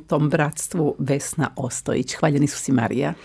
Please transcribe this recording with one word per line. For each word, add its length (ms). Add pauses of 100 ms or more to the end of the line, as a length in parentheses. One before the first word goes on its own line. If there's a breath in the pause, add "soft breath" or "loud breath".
tom 240
bratstvu 680
Vesna 580
Ostojić. 580
Hvaljen 280
Isus 260
i 40
Marija. 420 (100)